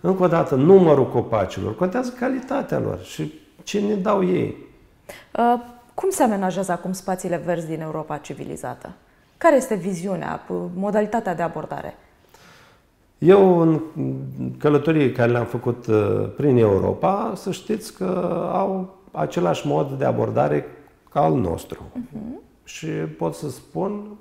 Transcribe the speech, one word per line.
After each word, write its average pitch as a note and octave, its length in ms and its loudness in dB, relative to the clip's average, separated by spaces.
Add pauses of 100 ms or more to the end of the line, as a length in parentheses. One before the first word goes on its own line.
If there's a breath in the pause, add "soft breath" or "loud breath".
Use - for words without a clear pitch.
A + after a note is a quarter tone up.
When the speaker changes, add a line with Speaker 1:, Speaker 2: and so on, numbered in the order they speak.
Speaker 1:
încă F#3 220 2
o F3+ 40 4
dată, D#3+ 280 2
numărul D3+ 540 8
copacilor, G#2 640 -2
contează A#3+ 440 -4
calitatea C4 600 -4
lor G2+ 240 -6
și D#3 300 -10 (300)
ce - 160 -4
ne G#3 140 0
dau G3+ 300 0
ei. F3+ 320 0 (800 loud breath)
Speaker 2:
Uh, A#3+ 220 4 (340)
cum - 160 -2
se F4+ 140 2
amenajează G3 480 0
acum F3+ 220 -4
spațiile F#3 520 -4
verzi E3+ 220 -4
din D#3+ 140 -6
Europa D#3 360 -8
civilizată? C#3 760 -12 (460 soft breath)
Care D#4+ 180 6
este B3+ 200 2
viziunea, F3 680 -6 (320)
modalitatea G#3 600 -2
de E3+ 60 -6
abordare? D#3+ 540 -8 (1200 soft breath)
Speaker 1:
Eu, F#3 420 8
în D#3+ 220 4 (760)
călătorii D3 540 2
care B2 200 2
le-am A#2+ 140 2
făcut, A#2 420 -4
uh, G#2 480 2
prin C3+ 220 4
Europa, A2 760 2
să F#3 160 -8
știți - 460 -6
că F3 560 -4
au F#3+ 420 -2 (160)
același E3 560 -2
mod C#3+ 240 0
de C3+ 140 -2
abordare B2 600 0 (460)
ca C#3+ 120 -2
al D#3 100 4
nostru. - 480 -2 (120)
Speaker 2:
Mhm. B3 460 -12 (240)
Speaker 1:
Și - 240 -12
pot D#3 480 -4
să D3 140 -8
spun G3+ 540 -6 (180)